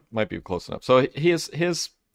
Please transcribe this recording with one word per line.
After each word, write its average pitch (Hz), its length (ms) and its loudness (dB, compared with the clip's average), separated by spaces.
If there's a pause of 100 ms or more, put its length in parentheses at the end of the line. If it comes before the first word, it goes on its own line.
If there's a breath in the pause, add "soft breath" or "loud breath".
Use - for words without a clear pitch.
(100)
might 110 180 -2
be 85 120 -8
close 87 280 -6
enough. - 160 -10
So 127 300 4
his, 160 400 0
his, 170 360 -2 (240)